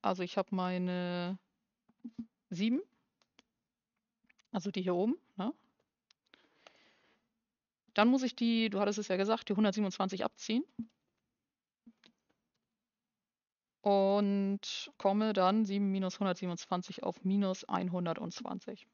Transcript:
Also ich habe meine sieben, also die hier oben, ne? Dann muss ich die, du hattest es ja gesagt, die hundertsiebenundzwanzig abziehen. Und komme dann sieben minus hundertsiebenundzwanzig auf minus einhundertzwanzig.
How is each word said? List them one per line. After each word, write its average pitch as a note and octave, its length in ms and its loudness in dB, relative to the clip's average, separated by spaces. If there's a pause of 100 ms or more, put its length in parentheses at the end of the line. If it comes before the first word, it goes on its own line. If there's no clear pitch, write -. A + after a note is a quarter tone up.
Also F#3 220 0
ich - 160 -4
habe F#3+ 160 -2
meine F3+ 800 -2 (1120)
sieben, A3+ 320 0 (1700)
also G3 200 -4
die F#3+ 100 -4
hier F3+ 140 0
oben, A3+ 220 0 (180)
ne? G#3 180 -4 (2500)
Dann G#3+ 160 6
muss C4 140 4
ich B3 120 -2
die, A3+ 340 2
du G3+ 120 -2
hattest G#3 180 0
es G#3 80 -6
ja F#3 80 2
gesagt, G#3 320 0
die G#3 60 0
hundertsiebenundzwanzig G3 720 0
abziehen. B3 400 -2 (3250)
Und G3+ 1160 2
komme G#3+ 340 2
dann G3 320 4
sieben G3 280 0
minus F#3+ 280 -2
hundertsiebenundzwanzig F3+ 840 -4
auf - 200 -4
minus F#3+ 400 0
einhundertzwanzig. F3+ 1300 -6